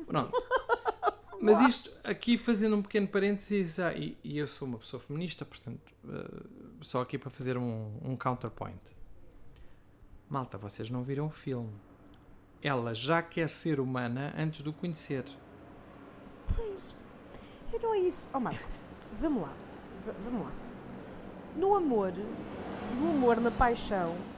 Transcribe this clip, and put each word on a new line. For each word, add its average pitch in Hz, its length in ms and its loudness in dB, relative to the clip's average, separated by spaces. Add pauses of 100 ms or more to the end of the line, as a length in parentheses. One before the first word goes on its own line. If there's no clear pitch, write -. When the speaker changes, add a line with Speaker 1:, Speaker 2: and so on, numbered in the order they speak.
Speaker 1:
Pronto. - 260 0
Speaker 2:
<laughs> 508 120 2 (880)
Vamos - 120 -4
Speaker 1:
Mas 208 160 10
Speaker 2:
lá. 262 60 10
Speaker 1:
isto, - 220 0 (140)
aqui 226 340 2
fazendo 214 380 4
um 208 60 4
pequeno 202 260 2
parênteses, 196 720 2
ah, 175 120 2
e, 151 300 -4
e 147 160 -4
eu 147 80 2
sou 135 220 -6
uma 120 100 -4
pessoa - 240 -8
feminista, 151 420 -4
portanto, - 360 -10 (280)
eh, - 340 -8 (380)
só - 220 0
aqui 135 160 -4
para 135 100 -6
fazer 127 300 -4
um, 110 460 -4
um 131 120 -2
counterpoint. 110 640 -4 (1500)
Malta, 135 280 -4
vocês 104 340 -8
não 123 120 -2
viram 139 240 -2
o 156 40 -2
filme. 120 420 -6 (880)
Ela 120 320 2
já 143 260 4
quer 165 280 0
ser 151 320 0
humana 127 580 0
antes 156 240 -2
de 147 60 -4
o 156 40 -4
conhecer. 156 520 -2 (1300)
Speaker 2:
Pois, - 400 -4 (800)
e 453 60 -2
não 453 160 2
é 403 40 6
isso. 359 340 4
Oh, 269 80 0
Marco, - 220 0 (500)
vamos 254 300 2
lá, 135 100 -6 (520)
v-, 214 80 -6 (100)
vamos 226 240 -2
lá. 135 60 -8 (1040)
No 392 180 6
amor, 233 380 4 (880)
no 320 100 4
amor, 247 300 8
na 233 100 4
paixão, 202 640 4 (220)